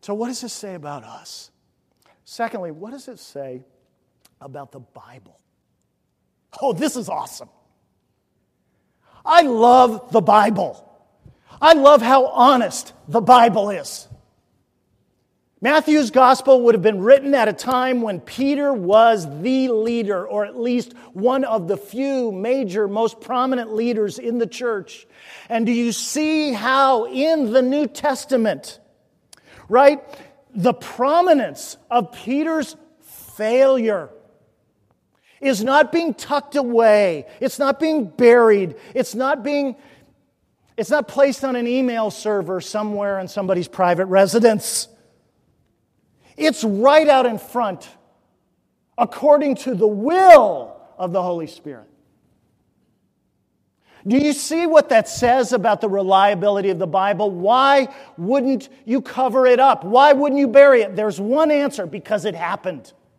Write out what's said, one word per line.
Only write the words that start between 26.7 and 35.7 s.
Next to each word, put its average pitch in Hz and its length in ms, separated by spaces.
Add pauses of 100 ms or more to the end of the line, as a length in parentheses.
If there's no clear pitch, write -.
in 269 460
the 254 120
New 277 240
Testament, 233 920 (880)
right, 277 320 (540)
the 220 200
prominence 269 1040 (140)
of 233 220
Peter's 302 640 (600)
failure 226 760 (1300)
is 254 220
not 285 280